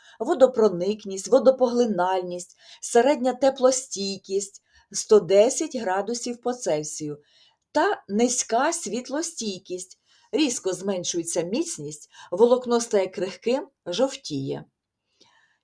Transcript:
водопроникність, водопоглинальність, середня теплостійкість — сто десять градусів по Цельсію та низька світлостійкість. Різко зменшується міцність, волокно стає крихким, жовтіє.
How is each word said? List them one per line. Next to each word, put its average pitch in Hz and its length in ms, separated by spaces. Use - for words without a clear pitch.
водопроникність, 214 1080
водопоглинальність, 214 1300
середня 247 520
теплостійкість — 202 1300
сто 202 280
десять 226 560
градусів 226 640
по 240 120
Цельсію 151 680
та 359 360
низька 240 640
світлостійкість. 220 1300
Різко 240 400
зменшується 175 680
міцність, 170 680
волокно 240 500
стає 202 260
крихким, 208 640
жовтіє. 151 800